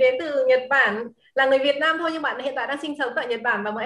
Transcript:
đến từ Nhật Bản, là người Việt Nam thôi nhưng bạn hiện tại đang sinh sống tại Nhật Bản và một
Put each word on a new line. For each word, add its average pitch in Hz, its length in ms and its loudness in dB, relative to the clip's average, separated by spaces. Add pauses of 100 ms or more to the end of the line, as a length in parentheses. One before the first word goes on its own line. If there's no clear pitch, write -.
đến 254 200 6
từ 277 280 0
Nhật 254 220 4
Bản, 240 260 4 (380)
là 269 120 2
người 269 120 4
Việt 277 180 2
Nam 320 220 0
thôi 330 140 -2
nhưng 320 100 -6
bạn 240 220 -4
hiện 269 120 -4
tại 240 100 -2
đang 277 140 -4
sinh 302 180 -8
sống 247 180 -4
tại 247 100 -2
Nhật 233 160 -4
Bản 220 220 0
và 214 60 -4
một 220 160 -6